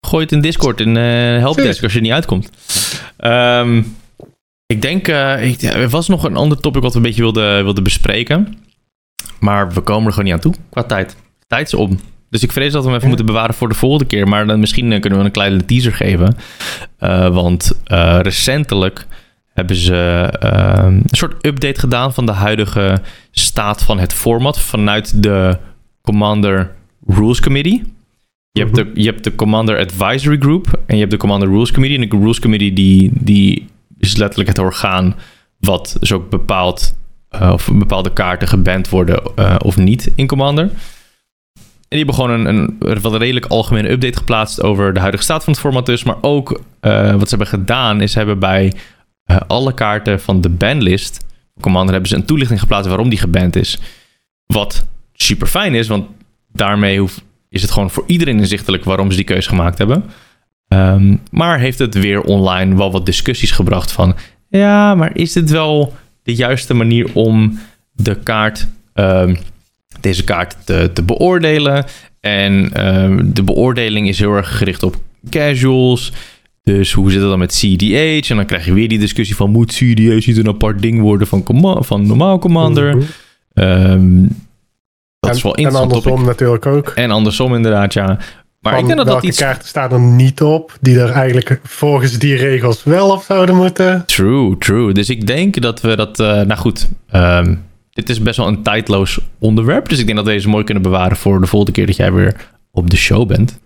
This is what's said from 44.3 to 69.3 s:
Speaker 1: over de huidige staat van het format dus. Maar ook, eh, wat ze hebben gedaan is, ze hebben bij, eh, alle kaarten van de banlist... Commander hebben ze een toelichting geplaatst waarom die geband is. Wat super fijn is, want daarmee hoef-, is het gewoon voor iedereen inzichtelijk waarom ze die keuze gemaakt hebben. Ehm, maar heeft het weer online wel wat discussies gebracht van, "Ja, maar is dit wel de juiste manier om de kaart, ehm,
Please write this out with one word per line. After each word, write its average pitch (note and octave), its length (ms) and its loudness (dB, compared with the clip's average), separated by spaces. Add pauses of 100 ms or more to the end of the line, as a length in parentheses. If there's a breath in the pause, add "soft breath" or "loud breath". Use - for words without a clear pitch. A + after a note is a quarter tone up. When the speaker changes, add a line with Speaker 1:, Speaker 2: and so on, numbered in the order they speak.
Speaker 1:
over G2 300 0
de F#2+ 60 0
huidige G2 240 -2
staat D#3+ 200 -4
van D3+ 100 0
het - 80 -4
format C3 240 -2
dus. A#2+ 180 -2
Maar - 180 -2
ook, C#3+ 400 -2 (180)
eh, G#2 320 2
wat G2+ 180 2
ze - 60 -2
hebben G#2 120 -2
gedaan G#2+ 540 -2
is, G#2 100 0
ze - 60 -2
hebben G#2 220 -2
bij, F#2+ 340 0 (500 loud breath)
eh, - 140 2 (100)
alle B2+ 260 -2
kaarten G#2 480 -2
van F#2+ 200 0
de F2+ 80 0
banlist... G2+ 760 -2 (360)
Commander F#2 300 0
hebben F#2 180 -2
ze G2 60 -2
een F#2 100 -2
toelichting C3 340 0
geplaatst G2 300 0
waarom G#2 200 0
die A2 100 -2
geband F2+ 360 0
is. F#2 240 -2 (640 loud breath)
Wat - 400 0 (280)
super - 340 -2
fijn F#3 280 0
is, A#2 120 0
want G#2 180 -2 (520)
daarmee G2+ 420 0
hoef-, F#2+ 220 -4 (280)
is F#2+ 120 -4
het - 100 -2
gewoon F#2+ 200 0
voor - 160 -6
iedereen E3 320 0
inzichtelijk G2 440 -2
waarom F#2+ 280 -2
ze F#2 40 0
die F#2+ 100 -2
keuze F#2 240 -2
gemaakt F2 280 0
hebben. B2+ 260 0 (640 loud breath)
Ehm, G2 480 4 (160)
maar E3 280 0
heeft B2+ 200 -2
het A#2 200 -2
weer G2+ 220 0
online F#2+ 540 2
wel F#2+ 160 2
wat F#2 140 -2
discussies - 460 0
gebracht F2+ 400 0
van, F2+ 240 2 (340 loud breath)
"Ja, G3+ 460 4
maar D#3+ 200 0
is E3 180 -2
dit E3 160 0
wel D3+ 440 0 (300 loud breath)
de A#2+ 120 -4
juiste B2+ 380 -2
manier A#2 400 2
om A2 460 2 (320 loud breath)
de G2+ 240 -2
kaart, G#2+ 520 -2 (260)
ehm, F#2 420 2 (640)